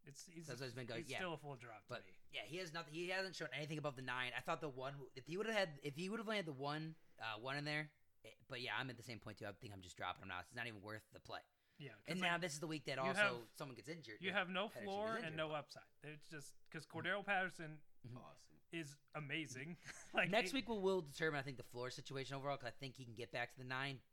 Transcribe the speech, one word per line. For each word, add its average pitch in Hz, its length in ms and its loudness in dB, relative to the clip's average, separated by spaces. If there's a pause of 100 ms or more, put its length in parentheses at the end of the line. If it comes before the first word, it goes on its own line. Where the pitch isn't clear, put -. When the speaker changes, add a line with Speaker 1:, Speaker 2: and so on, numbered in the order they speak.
Speaker 1:
It's, 143 260 -12
he's, 160 160 -8
Speaker 2:
That's 123 140 -2
what 135 60 -2
he's 117 60 -4
been 123 120 -2
going, 117 160 0
Speaker 1:
he's 151 100 -4
Speaker 2:
yeah. 127 60 2
Speaker 1:
still 180 160 2
a 151 40 -2
full 143 200 -6
drop 113 260 -10
to - 60 -20
Speaker 2:
But, 110 160 -4
Speaker 1:
me. 98 80 -14 (180)
Speaker 2:
yeah, 135 160 -2
he 151 120 -6
has 185 140 -4
nothing. 156 200 -6
He 175 160 0
hasn't 190 260 2
shown 156 180 -2
anything 151 240 0
above 143 200 0
the 135 40 -6
nine. 127 360 2
I - 20 2
thought 165 220 0
the 156 80 0
one, 131 240 -2 (240)
if 127 100 -10
he 160 80 -2
would 220 120 2
have 226 100 2
had, 190 100 8 (160)
if 143 140 -2
he 180 100 0
would 220 140 0
have 202 80 -4
landed 208 160 4
the 156 80 -2
one, 151 420 0 (240)
uh, 110 220 0
one 135 160 2
in 147 80 0
there, 151 240 2 (340)
it, 113 120 -14 (120)
but 123 140 -2
yeah, 120 180 0
I'm 131 100 0
at 117 60 -4
the 113 80 -12
same 117 160 -6
point 104 200 -8
too. 110 60 -4
I 101 140 -2
think 107 140 -8
I'm 95 80 -10
just 90 160 -12
dropping 90 260 -2
him 95 60 -8
now. 90 100 -2
It's 95 160 -10
not 120 120 -2
even 107 140 -6
worth 107 300 -8
the 92 80 -14
play. - 220 -6 (360)
Speaker 1:
Yeah, 139 120 -8
'cause, - 180 -14
Speaker 2:
And 180 140 2
Speaker 1:
like, 175 100 6
Speaker 2:
now 170 60 6
this 170 160 0
is 151 80 -4
the 170 60 0
week 156 180 0
that 139 100 2
Speaker 1:
you 131 80 2
Speaker 2:
also 135 160 4
Speaker 1:
have, 202 160 8 (220)
Speaker 2:
someone 139 180 -6
gets 120 140 -10
injured. 165 320 -8
Speaker 1:
you 185 80 2
Speaker 2:
If 180 60 2
Speaker 1:
have 190 140 6
no 190 200 2
Speaker 2:
Patterson - 160 -6
Speaker 1:
floor 202 300 2
Speaker 2:
gets - 20 0
Speaker 1:
and 165 160 -2
Speaker 2:
injured. 160 40 -2
Speaker 1:
no 156 140 0
upside. 147 320 -4 (200)
It's 151 260 -10
just 151 240 -10 (180)
'cause 156 160 -6
Cordero 185 380 2
Patterson 175 520 2 (300)
Speaker 2:
Mm-hmm. 120 100 -6
Speaker 3:
Awesome. 78 400 -16 (140)
Speaker 1:
is 151 240 -4 (180)
amazing. 147 680 -2
<laughs> - 300 -10
Like, 180 180 8
Speaker 2:
Next 202 200 8
Speaker 1:
it - 40 0
Speaker 2:
week 240 140 4
we'll, 220 120 4
we'll 190 200 8
determine, 151 360 2
I 135 60 2
think, 131 140 -4
the 120 100 -8
floor 123 240 -2
situation 135 460 -2
overall, 139 180 2
'cause 131 140 -6
I - 100 -4
think 135 160 -6
he 131 80 -8
can 120 100 -8
get 117 200 -4
back 123 180 2
to - 80 -16
the 131 80 -6
nine. 131 320 0 (120)